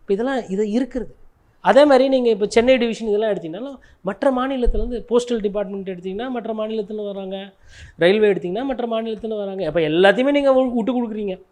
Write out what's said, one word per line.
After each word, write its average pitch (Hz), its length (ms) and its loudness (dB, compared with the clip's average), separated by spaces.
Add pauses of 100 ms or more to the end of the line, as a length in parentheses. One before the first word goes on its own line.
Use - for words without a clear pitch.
இப்ப - 140 -2
இதெல்லாம், 262 340 -4
இது 202 220 -2
இருக்கிறது. 214 440 -4 (460)
அதே 220 240 6
மாதிரி 269 240 6
நீங்க 254 220 2
இப்ப 208 180 0
சென்னை 247 280 4
டிவிஷன் 226 320 -2
இதெல்லாம் 208 220 0
எடுத்தீங்கன்னாலும், 190 480 -8 (220)
மற்ற 208 300 0
மாநிலத்துல 254 440 0
இருந்து 226 360 -4
போஸ்டல் 240 300 2
டிபார்ட்மெண்ட் 196 480 -4
எடுத்தீங்கன்னா, 190 400 -8
மற்ற 226 260 -6
மாநிலத்துல 214 520 -6
வராங்க, 196 460 -10 (440)
ரயில்வே 202 360 4
எடுத்தீங்கன்னா, 180 320 -4
மற்ற 262 220 -4
மாநிலத்துல 220 500 -6
வராங்க. 196 300 -6
அப்ப 165 140 0
எல்லாத்தையுமே 190 500 4
நீங்க 277 220 2
வு-, 262 220 2
விட்டு 240 280 -2
கொடுக்குறீங்க. 208 500 -8